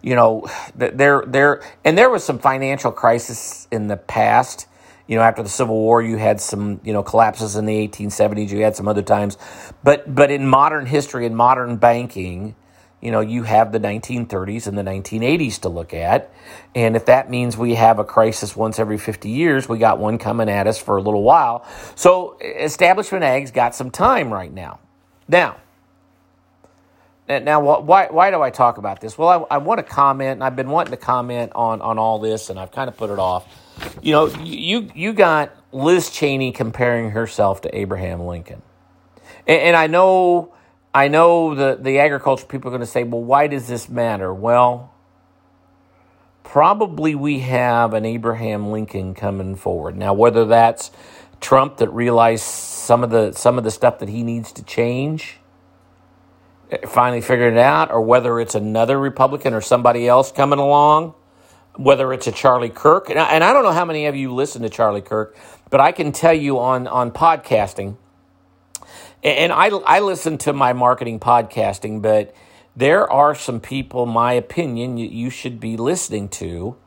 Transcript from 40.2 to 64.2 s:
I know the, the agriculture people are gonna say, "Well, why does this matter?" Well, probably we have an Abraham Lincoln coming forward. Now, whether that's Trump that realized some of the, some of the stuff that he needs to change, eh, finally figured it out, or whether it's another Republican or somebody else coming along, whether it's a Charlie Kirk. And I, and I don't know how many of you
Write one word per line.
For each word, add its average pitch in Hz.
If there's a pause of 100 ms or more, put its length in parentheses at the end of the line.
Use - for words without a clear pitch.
I 139
know 165
the, 135
the 135
agriculture 139
people 127
are -
gonna 120
say, 123
"Well, 117
why 139
does 131
this 123
matter?" 110
Well, 123 (1500)
probably 156
we 139
have 123
an 110
Abraham 110
Lincoln 98
coming 95
forward. 87
Now, 98
whether 113
that's 117 (500)
Trump 135
that 113
realized 117
some -
of 117
the, 110
some 123
of 113
the 110
stuff 120
that 110
he 113
needs 117
to -
change, 131 (1300)
eh, - (100)
finally 123
figured 120
it 117
out, 151
or 117
whether 117
it's 113
another 113
Republican 135
or 110
somebody 120
else 127
coming 139
along, 147 (600)
whether 135
it's 127
a 117
Charlie 123
Kirk. 170
And 151
I, 156
and 160
I 202
don't 277
know 185
how 175
many 156
of 147
you 135